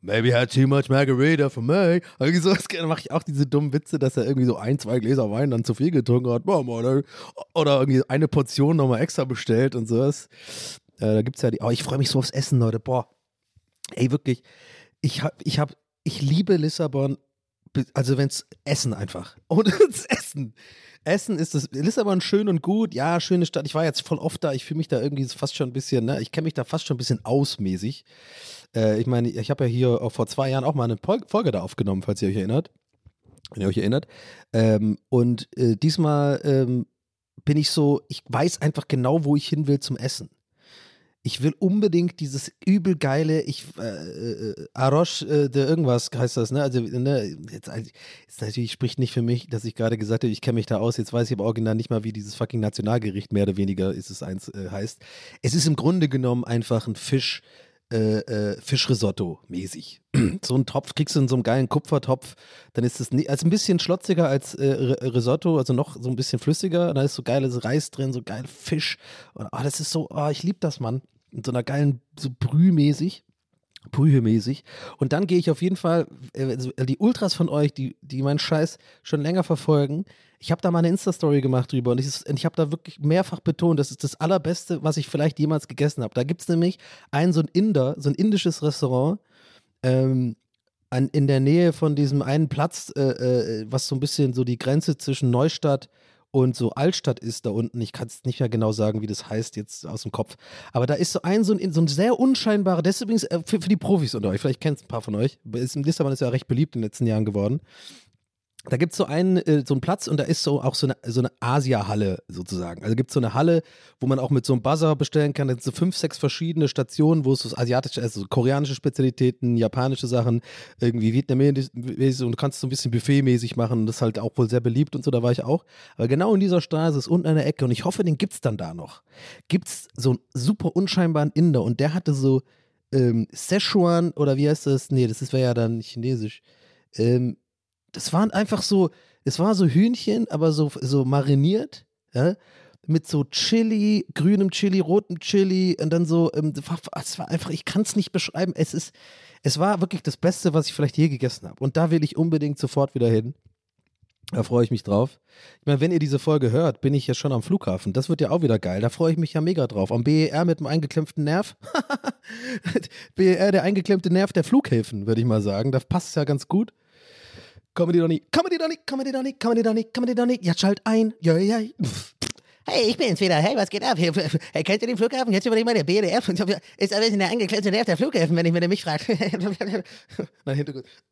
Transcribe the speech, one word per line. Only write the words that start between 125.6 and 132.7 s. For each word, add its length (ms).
Aber 120
genau 260
in 60
dieser 200
Straße 380
ist 100
unten 200
an 80
der 100
Ecke 180
und 60
ich 140
hoffe, 180
den 160
gibt's 220
dann 160
da 180
noch. 280
Gibt's 480
so 140
einen 80
super 400
unscheinbaren 580
Inder 300
und 180
der 140
hatte 200
so, 280